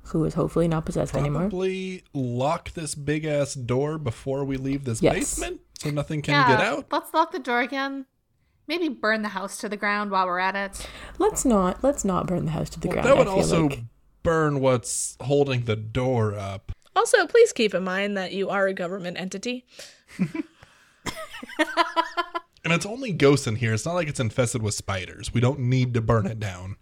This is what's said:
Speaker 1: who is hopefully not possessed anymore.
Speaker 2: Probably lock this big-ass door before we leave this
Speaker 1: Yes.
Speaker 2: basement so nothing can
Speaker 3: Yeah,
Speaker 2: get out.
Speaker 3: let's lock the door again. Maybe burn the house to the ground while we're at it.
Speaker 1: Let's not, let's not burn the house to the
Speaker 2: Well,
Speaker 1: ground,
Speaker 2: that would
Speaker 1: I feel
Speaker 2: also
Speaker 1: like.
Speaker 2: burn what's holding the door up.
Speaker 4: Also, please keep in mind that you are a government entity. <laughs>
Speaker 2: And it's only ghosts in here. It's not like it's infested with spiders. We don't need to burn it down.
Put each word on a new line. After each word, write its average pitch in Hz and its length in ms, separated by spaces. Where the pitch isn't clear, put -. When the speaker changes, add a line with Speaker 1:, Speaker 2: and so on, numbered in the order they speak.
Speaker 1:
who 160 220
is 160 100
hopefully 160 320
not 160 180
possessed 165 300
anymore. 147 340
Speaker 2:
Probably 185 540
lock 131 600
this 160 200
big-ass 147 640
door 135 420
before 139 480
we 135 120
leave 135 280
this 117 160
Speaker 1:
Yes. - 140
Speaker 2:
basement 339 460
so 151 100
nothing 147 320
can 294 140
Speaker 3:
Yeah, 285 120
Speaker 2:
get - 140
out. 233 300
Speaker 3:
let's 302 240
lock 330 160
the 370 80
door 247 220
again. 277 440
Maybe 330 220
burn 220 340
the 208 60
house 190 280
to 220 100
the 208 80
ground 208 360
while 185 160
we're 175 100
at 190 180
it. 196 320
Speaker 1:
Let's 427 280
not, 196 380
let's 277 220
not 175 220
burn 175 180
the 156 60
house 151 180
to - 100
the 160 100
Speaker 2:
Well, 180 120
Speaker 1:
ground, - 60
Speaker 2:
that 262 100
would 240 100
Speaker 1:
I 196 40
feel 190 80
Speaker 2:
also 160 300
Speaker 1:
like. 120 100
Speaker 2:
burn 156 380
what's - 600
holding 135 440
the 113 120
door 110 640
up. 98 340
Speaker 4:
Also, 415 300
please 453 260
keep 214 220
in 180 100
mind 196 340
that 185 160
you 190 160
are 196 180
a 190 60
government 175 460
entity. 196 460
<laughs> 185 60
Speaker 2:
And 165 80
it's 170 140
only 233 260
ghosts 139 360
in 113 80
here. 113 180
It's 110 140
not 170 80
like 175 120
it's 139 120
infested 120 420
with 104 140
spiders. 90 580
We 120 80
don't 135 200
need 127 340
to 117 60
burn 110 260
it 110 120
down. 92 420